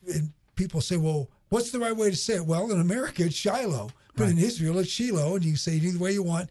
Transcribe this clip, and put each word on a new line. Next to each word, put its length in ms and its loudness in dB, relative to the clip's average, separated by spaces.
and 180 0
people 260 -2
say, 160 0
Well, 320 0
what's 220 0
the 80 -4
right 160 0
way 140 2
to 60 0
say 200 0
it? 100 -2
Well, 260 0
in 80 2
America, 440 0
it's 120 2
Shiloh, 540 -2
but 140 2
in 80 4
Israel, 420 2
it's 100 0
Shiloh, 460 0
and 100 0
you 60 2
can 60 2
say 200 -2
it 60 2
either 160 0
way 140 0
you 100 0
want. 280 -2